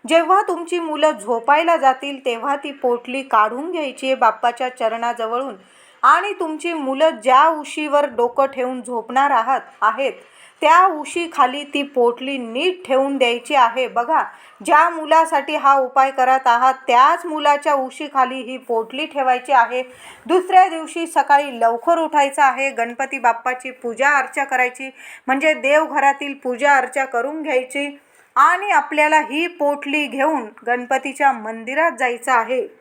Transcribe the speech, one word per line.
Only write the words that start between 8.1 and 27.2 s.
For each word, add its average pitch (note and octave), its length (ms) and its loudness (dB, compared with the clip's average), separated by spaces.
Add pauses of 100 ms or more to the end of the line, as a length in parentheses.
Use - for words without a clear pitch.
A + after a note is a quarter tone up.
ठेवून B3+ 360 -6
झोपणार B3 500 -2
आहात, A#3+ 300 0 (200)
आहेत, A3+ 320 0 (480)
त्या E4 240 4
उशीखाली D4 760 -2
ती C#4+ 200 -4
पोटली C4 540 -2
नीट C4 500 -4
ठेवून C4+ 300 0
द्यायची A#3+ 380 -2
आहे. A#3+ 320 2
बघा, A#3+ 360 -2 (420)
ज्या D#4+ 240 4
मुलासाठी D#4+ 680 0
हा C4 200 2
उपाय C4+ 360 0
करत C4 360 0
आहात B3 260 4 (140)
त्याच D4 380 4
मुलाच्या D4 480 0
उशीखाली C4 600 -2
ही B3+ 220 -10
पोटली B3 480 -4
ठेवायची C4 460 -2
आहे. B3 320 2 (420)
दुसऱ्या F#4 420 4
दिवशी E4 400 -6
सकाळी C#4+ 520 0
लवकर A#3 380 2
उठायचं D4+ 440 0
आहे, C4+ 280 2
गणपती A#3+ 500 -6
बाप्पाची B3 520 -2
पूजा A#3+ 380 -2
अर्चा C#4 340 0
करायची, C4 460 -4 (380)
म्हणजे C#4 260 2
देवघरातील C#4 800 0
पूजा C4+ 420 0
अर्चा C4 300 0
करून C4 360 -4